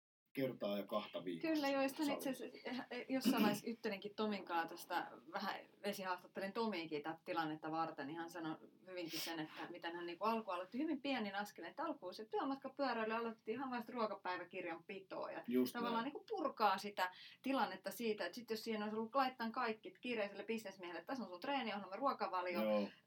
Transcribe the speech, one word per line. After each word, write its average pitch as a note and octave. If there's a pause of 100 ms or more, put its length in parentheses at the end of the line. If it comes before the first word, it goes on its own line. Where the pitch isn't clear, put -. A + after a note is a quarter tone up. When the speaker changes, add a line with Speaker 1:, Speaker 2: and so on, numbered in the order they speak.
(320)
Speaker 1:
kertaa A2
ja G2+
kahta -
viikossa F#3
Speaker 2:
Kyllä, C#4+
joo, C#4
ja C4+
sitten D4
Speaker 1:
salilla. C#4
Speaker 2:
itse B3+
asiassa, -
eh, B3
jossain C4
vaiheessa -
juttelinkin G#3
Tomin G#3
kanssa E3
tästä, E3+ (220)
vähän G3+ (280)
esihaastattelin G3
Tomiinkin E3
tätä D#3+
tilannetta D#3
varten, D#3
niin D#3
hän E3+
sanoi D#3+ (300)
hyvinkin E3
sen, E3
että D#3
miten E3+
hän F3
niinku E3+
alku A3
aloitti F#3
hyvin D4+
pienin A3+
askelin, G3
että C#4
alkuun F#3+
se A3
työmatkapyöräily C4+
aloitettiin A3+
ihan C4
vain A#3+
sitä A3+
ruokapäiväkirjan F#3
pitoa F#3+
ja -
Speaker 1:
Just B3
Speaker 2:
tavallaan A#3
Speaker 1:
näin. C#4+
Speaker 2:
niinku - (120)
purkaa A3
sitä G3 (320)
tilannetta G#3
siitä, G#3+
että -
sit A#3
jos A3
siihen G#3+
olisi G#3+
ollut A3
laittanut B3+
kaikki A3+
kirjaiselle G3+
bisnesmiehelle, A3
että -
tässä B3+
on F#3
sun F3
treeniohjelma, G#3
ruokavalio, F#3
Speaker 1:
Joo. G3+ (180)